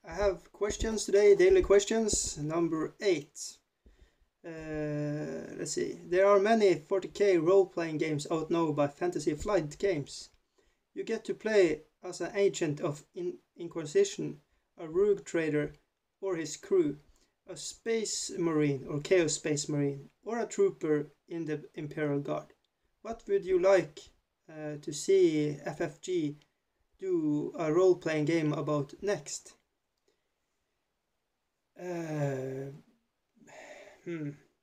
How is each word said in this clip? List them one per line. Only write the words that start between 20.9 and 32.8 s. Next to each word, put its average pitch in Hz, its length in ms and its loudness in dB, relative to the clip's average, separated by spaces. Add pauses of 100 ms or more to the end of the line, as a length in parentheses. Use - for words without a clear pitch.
in 165 180 -8
the 147 180 -6 (100)
Imperial 147 460 -4
Guard. - 340 -8 (480)
What 226 260 -12
would 196 160 0
you 185 140 0
like, 180 440 4 (460)
uh, 151 360 -10
to 156 100 -8
see 156 720 2
F 156 160 -8
F 151 180 -6
G 151 380 -4 (600)
do 156 640 -2
a 156 140 0
role-playing 170 500 4
game 151 300 0
about 147 480 -4
next? - 520 -6 (2250)
Uh, 139 920 -6 (1300)